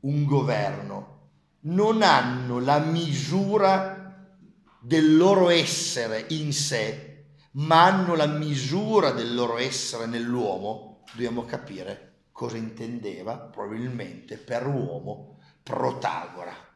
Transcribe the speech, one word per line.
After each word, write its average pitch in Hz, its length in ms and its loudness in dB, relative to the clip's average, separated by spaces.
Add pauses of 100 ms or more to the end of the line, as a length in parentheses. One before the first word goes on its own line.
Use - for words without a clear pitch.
un 147 220 0
governo, 101 1040 -2 (320)
non 208 420 2
hanno 123 560 4
la 139 180 4
misura 175 1500 0 (520)
del 156 380 6
loro 185 320 8
essere 117 800 0
in 151 240 -4
sé, - 720 -4 (280)
ma 160 320 6
hanno 185 300 2
la 151 120 2
misura 151 840 0
del 117 220 -4
loro 120 240 -2
essere 123 480 -4
nell'uomo, 113 1040 -6
dobbiamo 117 320 -6
capire - 880 -14
cosa 117 260 -8
intendeva 110 800 -10
probabilmente 107 1000 -10
per 120 300 -6
uomo 104 720 -8 (240)
Protagora. - 920 -6 (200)